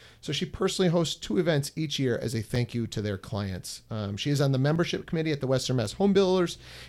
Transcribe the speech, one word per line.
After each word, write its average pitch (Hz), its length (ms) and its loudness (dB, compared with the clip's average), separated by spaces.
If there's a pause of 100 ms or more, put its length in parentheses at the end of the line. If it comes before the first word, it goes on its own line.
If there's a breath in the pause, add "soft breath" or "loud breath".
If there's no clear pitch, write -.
(200 loud breath)
so - 140 -6
she 143 100 -2
personally 185 460 2
hosts 165 260 2
two - 220 -4
events 156 400 2
each 151 220 -2
year 123 220 2
as 120 140 -2
a 113 60 -2
thank 120 320 -2
you 117 120 -2
to 107 160 -4
their 101 160 -2
clients. 101 720 -6
Um, 104 280 -4
she 143 120 -2
is 147 120 2
on 139 100 4
the 131 60 2
membership 156 480 0
committee 160 260 -2
at 143 80 -2
the 131 80 -4
Western 127 300 0
Mass 104 160 -2
Home 202 180 2
Builders 185 460 4 (320 loud breath)